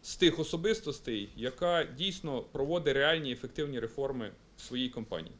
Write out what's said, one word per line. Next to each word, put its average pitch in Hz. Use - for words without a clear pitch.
з -
тих 160
особистостей, 151
яка 160
дійсно 139
проводить 147
реальні 147
ефективні 131
реформи 120
в -
своїй 127
компанії. 98